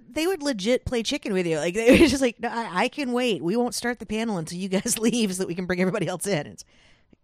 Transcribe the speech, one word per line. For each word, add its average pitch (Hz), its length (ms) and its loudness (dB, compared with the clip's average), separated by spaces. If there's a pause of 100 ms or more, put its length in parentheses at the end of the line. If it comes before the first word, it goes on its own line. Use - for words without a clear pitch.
would, 247 80 -20
they 320 140 -2
would 359 160 -2
legit 240 420 0
play 240 160 -2
chicken 262 320 -4
with 185 140 0
you. 160 100 0
Like, 170 160 -2
<laughs> 220 80 -4
they 240 180 8
were 339 80 10
just 262 140 2
like, 247 180 0
"No, 233 100 -4
I, 214 340 -2
I 247 60 2
can 262 220 -4
wait. 240 300 0
We 170 140 0
won't 247 180 0
start 240 240 -4
the 214 80 -14
panel 214 320 -2
until 170 220 -6
you 190 100 -6
guys 196 300 0
<laughs> - 0 -
leave 220 340 2
so 185 80 -4
that 185 60 -2
we 170 80 -6
can 185 100 -6
bring 180 160 -2
everybody 185 260 0
else 180 200 -6
in." 165 180 -2
It's - 180 -18 (600)